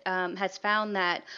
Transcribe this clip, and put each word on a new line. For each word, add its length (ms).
um, 300
has 220
found 380
that 260